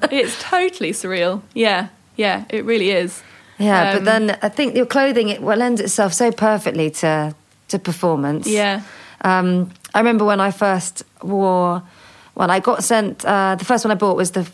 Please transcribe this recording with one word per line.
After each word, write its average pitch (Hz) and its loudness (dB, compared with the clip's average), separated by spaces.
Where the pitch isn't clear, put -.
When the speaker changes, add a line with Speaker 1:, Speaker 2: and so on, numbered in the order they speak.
Speaker 1:
<laughs> - -2
Speaker 2:
It's 277 -2
totally 359 -2
surreal. 185 -4
Yeah, 208 0
yeah, 202 -2
it 214 -6
really 208 0
is. 180 -2
Speaker 1:
Yeah, 196 4
but 202 0
Speaker 2:
Um, 190 -6
Speaker 1:
then 220 2
I 214 -2
think 240 -2
your 247 2
clothing, 247 2
it, - -6
well, 202 0
lends 240 0
itself 202 0
so 240 2
perfectly 208 0
to, 156 0
to 196 -2
performance. 160 -2
Speaker 2:
Yeah. 208 0
Speaker 1:
Um, 180 2
I - 4
remember 226 4
when 208 2
I 196 2
first 190 -2
wore, 180 0
when 175 0
I 185 2
got 240 0
sent, 214 0
uh, 190 2
the 185 -8
first 233 0
one 220 0
I 208 2
bought 190 2
was 180 0
the, 180 -4